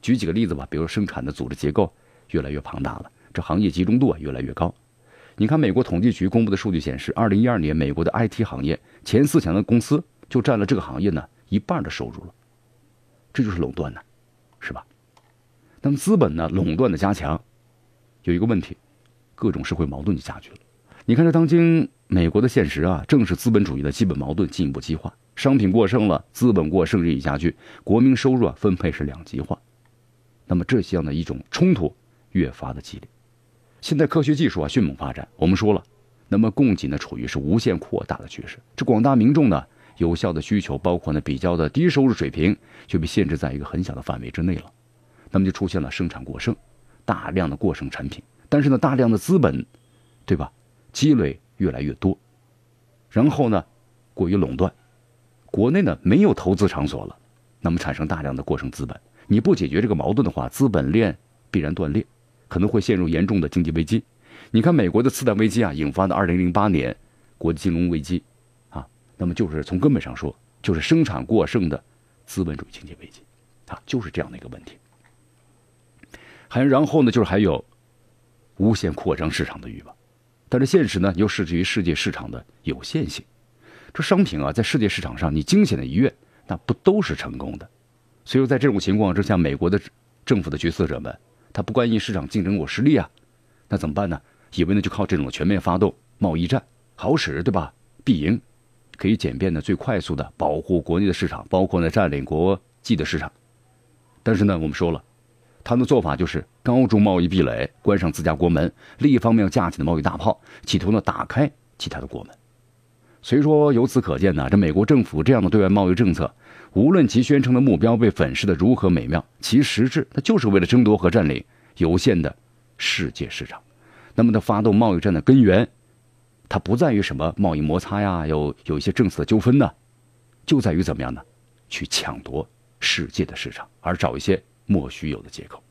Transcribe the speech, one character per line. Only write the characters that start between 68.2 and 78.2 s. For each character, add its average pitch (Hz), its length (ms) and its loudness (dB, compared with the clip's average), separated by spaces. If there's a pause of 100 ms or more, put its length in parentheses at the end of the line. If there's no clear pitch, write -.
啊， - 180 -14 (280)
那 90 120 -4
么 87 80 -2
就 107 120 -2
是 76 160 -6
从 90 140 -4
根 139 160 4
本 113 80 0
上 62 140 -12
说， 73 200 -8 (280)
就 98 100 0
是 80 80 -2
生 160 240 2
产 82 180 -6
过 104 220 2
剩 95 240 -2
的 65 140 -6 (420)
资 - 180 -6
本 76 140 -6
主 - 80 -14
义 - 60 -20
经 - 120 -20
济 78 160 -20
危 - 60 -20
机 - 160 -20 (460)
啊， - 180 -16
就 127 160 -4
是 87 80 -12
这 - 100 -6
样 - 120 -6
的 - 40 -18
一 - 60 -18
个 - 80 -18
问 - 140 -16
题。 - 120 -20 (1800)
还 127 120 0
然 139 200 4
后 147 200 2
呢， 117 80 4
就 110 120 4
是 92 60 -2
还 95 80 2
有 87 260 2 (920)